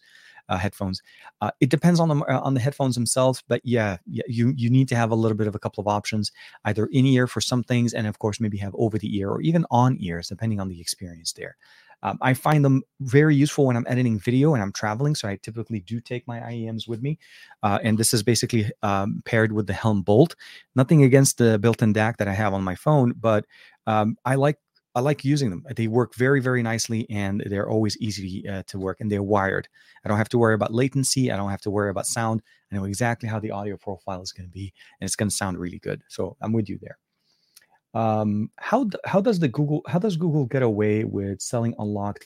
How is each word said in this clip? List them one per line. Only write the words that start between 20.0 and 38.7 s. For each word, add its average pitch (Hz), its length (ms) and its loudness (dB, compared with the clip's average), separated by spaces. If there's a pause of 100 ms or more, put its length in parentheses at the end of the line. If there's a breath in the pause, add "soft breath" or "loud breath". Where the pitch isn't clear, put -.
Bolt. 110 340 6 (380 loud breath)
Nothing 139 300 6
against 135 340 6
the 113 220 4
built-in 110 340 2
dac 110 240 0
that 104 100 -2
I 98 60 -2
have 98 220 0
on 95 80 -2
my 92 100 -4
phone, 131 480 2
but, 107 240 2 (400 loud breath)
um, 107 400 0
I 123 80 0
like, 139 240 2 (380)
I 123 40 0
like 143 240 0
using 135 280 0
them. 85 120 -8 (120)
They 113 120 -2
work 113 280 0
very, 131 260 2
very 123 220 0
nicely, 113 480 -4
and 101 340 -4
they're 98 240 -4
always 110 280 0
easy, 98 520 -8
uh, 95 160 -8
to - 140 -12
work, 95 200 -4
and 107 120 -4
they're 101 100 0
wired. 98 460 0 (360 soft breath)
I - 40 -10
don't 104 100 2
have 107 120 0
to 120 100 2
worry 110 160 6
about 107 180 -2
latency. 131 580 0
I 101 60 -4
don't 98 140 -4
have 98 100 -6
to - 80 -6
worry 101 220 0
about 98 160 -4
sound. 113 340 -2 (300 soft breath)
I 104 60 -6
know 98 80 -4
exactly 117 440 -2
how 110 100 -4
the 107 120 -8
audio 101 260 -8
profile 95 460 -10
is 90 80 -12
gonna 90 180 -16
be, 92 240 -14 (260 soft breath)
and 95 60 -8
it's 95 100 -4
gonna 107 140 -2
sound 92 300 -4
really 87 180 -8
good. 101 300 -8
So - 340 -8
I'm 107 100 -4
with 110 160 0
you 98 140 -10
there. - 160 -18 (960 soft breath)
Um, 107 640 0
how 254 300 0